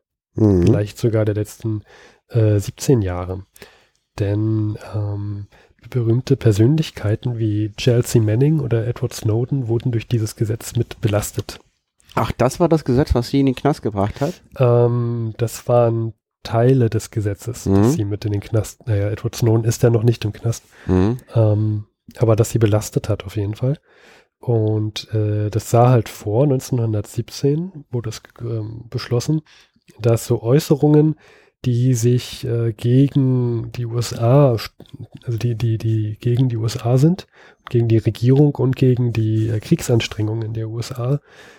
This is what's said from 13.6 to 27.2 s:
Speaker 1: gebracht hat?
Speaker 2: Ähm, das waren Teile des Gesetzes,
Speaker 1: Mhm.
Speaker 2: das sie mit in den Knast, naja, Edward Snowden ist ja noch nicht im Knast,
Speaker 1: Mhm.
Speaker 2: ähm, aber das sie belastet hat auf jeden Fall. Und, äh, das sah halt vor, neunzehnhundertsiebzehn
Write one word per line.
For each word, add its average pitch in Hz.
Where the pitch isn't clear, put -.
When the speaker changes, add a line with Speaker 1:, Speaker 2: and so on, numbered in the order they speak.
Speaker 1:
gebracht 104
hat? 160
Speaker 2:
Ähm, 120
das -
waren 117
Teile 120
des 110
Gesetzes, 104
Speaker 1:
Mhm. 98
Speaker 2:
das 107
sie 131
mit 101
in 104
den 101
Knast, -
naja, 101
Edward 101
Snowden 113
ist 113
ja 120
noch 117
nicht 117
im 101
Knast, -
Speaker 1:
Mhm. 95
Speaker 2:
ähm, 107
aber 113
das 110
sie 120
belastet 107
hat 104
auf 98
jeden 104
Fall. 135
Und, 107
äh, 107
das 104
sah 120
halt 123
vor, 110
neunzehnhundertsiebzehn 131